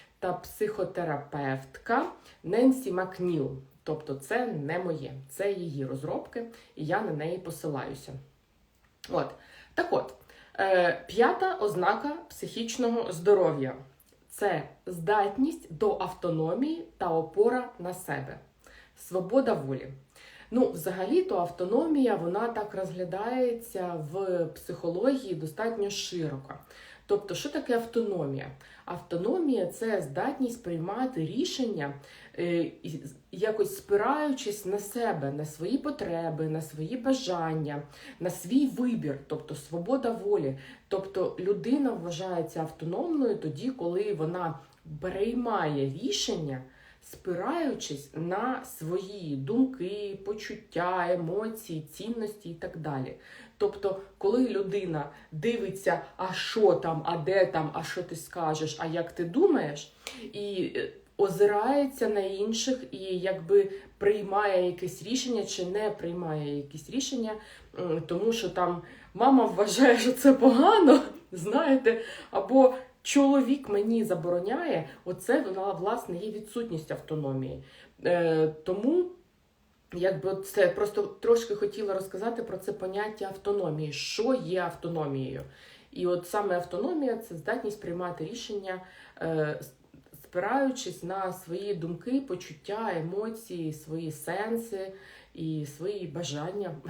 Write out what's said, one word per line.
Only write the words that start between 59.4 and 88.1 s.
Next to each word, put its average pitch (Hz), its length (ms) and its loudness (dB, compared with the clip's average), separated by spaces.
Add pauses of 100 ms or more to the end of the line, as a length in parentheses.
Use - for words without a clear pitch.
і, 202 440 -4
е, - 160 -4 (240)
озирається 214 920 4
на 208 120 0
інших 208 580 0 (120)
і - 80 -10
якби 190 720 2 (280)
приймає 196 680 2
якесь 175 360 -4
рішення 226 420 -2
чи 185 220 -4
не 208 240 0
приймає 156 640 -4
якесь 143 340 -10
рішення, 233 420 -4 (460)
м, 165 280 -2
тому 196 260 2
що 208 160 -2
там 175 340 0 (320)
мама 254 300 8
вважає, 233 540 6
що 247 140 4
це 277 200 10
погано, 285 720 10 (140)
<laughs> - 160 -20
знаєте, 226 680 4 (300)
або 254 440 8 (320)
чоловік 277 640 6
мені 214 360 2
забороняє, 175 840 0 (160)
оце 180 380 2
вона, 190 300 -4
власне, 190 440 -4
є 214 140 -6
відсутність 220 600 -8
автономії. 139 720 -6 (420)
Е, 165 440 4 (160)
тому, 254 400 2 (880)
якби, 180 440 0
це 190 320 4
просто 208 340 0
трошки 233 520 2
хотіла 202 400 -2
розказати 202 480 -4
про 190 160 -6
це 202 140 -4
поняття 202 520 -4
автономії, 180 680 -2
що 233 420 0
є 180 260 0
автономією. 147 800 -4 (500)
І 180 140 -2
от 175 220 0
саме 196 280 0
автономія — 233 600 -2 (120)
це 170 60 -12
здатність 214 460 -4
приймати 175 440 -6